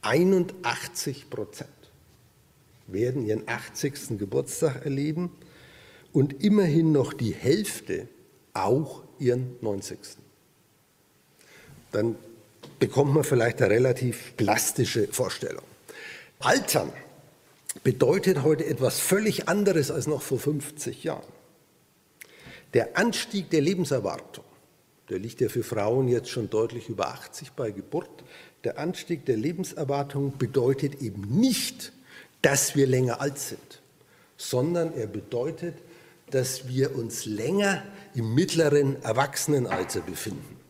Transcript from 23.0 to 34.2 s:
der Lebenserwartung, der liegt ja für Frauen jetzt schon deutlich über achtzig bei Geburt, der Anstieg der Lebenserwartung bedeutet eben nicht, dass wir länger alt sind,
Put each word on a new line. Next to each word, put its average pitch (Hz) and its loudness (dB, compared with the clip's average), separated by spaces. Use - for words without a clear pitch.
der 160 4
Lebenserwartung, 143 -2
der 98 -4
liegt 110 -6
ja 120 2
für 120 -2
Frauen 117 0
jetzt 120 2
schon 110 -4
deutlich 113 -2
über 98 -2
achtzig - -14
bei 117 -4
Geburt, 101 -8
der - -4
Anstieg 165 -6
der 127 2
Lebenserwartung 139 -2
bedeutet 135 0
eben 101 -6
nicht, - 2
dass 139 4
wir 139 6
länger 127 2
alt 139 -4
sind, - -12